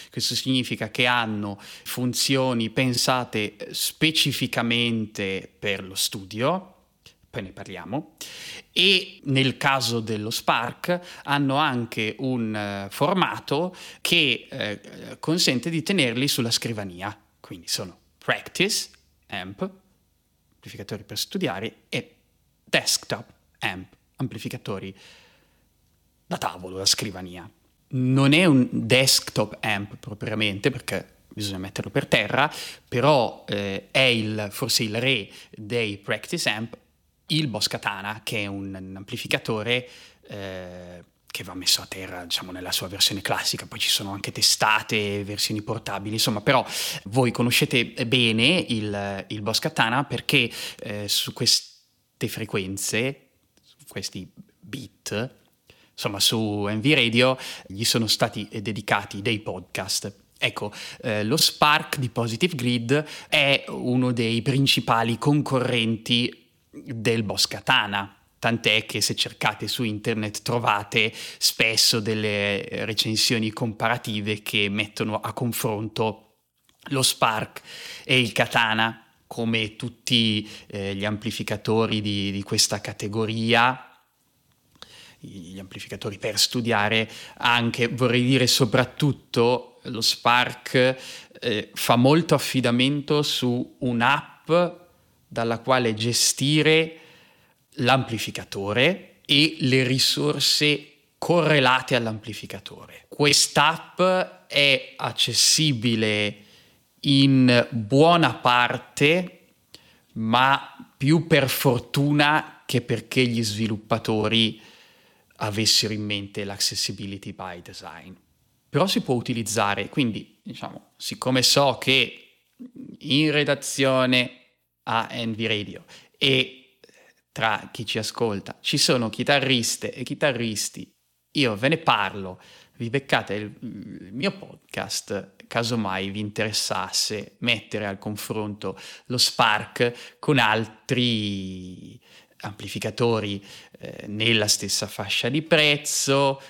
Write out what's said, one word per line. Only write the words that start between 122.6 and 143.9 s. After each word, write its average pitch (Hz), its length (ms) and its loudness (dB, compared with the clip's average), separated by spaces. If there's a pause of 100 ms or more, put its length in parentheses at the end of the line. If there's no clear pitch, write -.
in 151 320 2
redazione 131 1040 2 (480)
a 113 280 -2
N 117 220 -4
V 110 140 -4
Radio 104 380 -4 (320)
e - 600 0 (520)
tra 110 400 -2
chi 117 140 -10
ci - 120 -4
ascolta 107 640 -4
ci - 160 -2
sono 123 320 2
chitarriste 127 800 0
e 127 120 -10
chitarristi, 120 920 -4 (360)
io 123 240 2
ve 117 140 0
ne 160 80 2
parlo, 98 640 0 (380)
vi 117 120 -6
beccate 123 440 -2
il, 104 280 -8
il 98 520 -14
mio 156 240 -4
podcast, - 960 -10 (120)
casomai 107 640 -2
vi 101 100 -8
interessasse 104 1200 -4
mettere 110 460 -2
al 98 140 -6
confronto 104 800 -8 (280)
lo 123 120 -4
Spark 117 1000 0
con 143 220 2
altri 107 1600 -2 (380)
amplificatori, 107 1080 -4 (320)
eh, - 300 -14